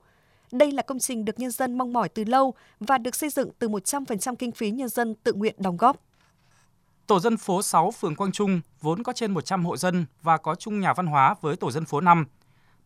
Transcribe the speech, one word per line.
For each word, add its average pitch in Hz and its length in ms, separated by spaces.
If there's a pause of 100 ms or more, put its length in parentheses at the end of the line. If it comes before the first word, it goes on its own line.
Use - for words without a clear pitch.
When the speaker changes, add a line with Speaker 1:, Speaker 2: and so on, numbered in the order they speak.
(520)
Speaker 1:
Đây 285 200
là 269 100
công 262 160
trình 233 260
được 208 140
nhân 247 120
dân 247 280
mong 254 140
mỏi 226 160
từ 220 160
lâu 254 300 (260)
và 262 180
được 240 160
xây 302 160
dựng 269 280
từ 233 100
một 208 160
trăm 277 200
phần 233 140
trăm 247 180
kinh 240 160
phí 220 180
nhân 247 180
dân 226 260
tự - 180
nguyện 208 260
đóng 185 180
góp. 226 200 (1080)
Speaker 2:
Tổ 196 140
dân 226 160
phố 196 260
sáu, 180 280
phường 175 260
Quang 190 160
Trung 196 280 (200)
vốn 165 220
có 247 100
trên 220 220
một 156 60
trăm 185 240
hộ 165 120
dân 180 300 (160)
và 160 140
có 156 180
chung 208 260
nhà 160 140
văn 180 120
hóa 147 340
với 156 160
tổ 156 140
dân 127 140
phố 143 160
năm. 170 260 (580)